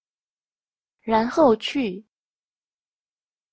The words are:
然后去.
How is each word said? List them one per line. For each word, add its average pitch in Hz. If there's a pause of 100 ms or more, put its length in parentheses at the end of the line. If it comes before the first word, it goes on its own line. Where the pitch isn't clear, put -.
(1000)
然 226
后 262
去. 220 (1500)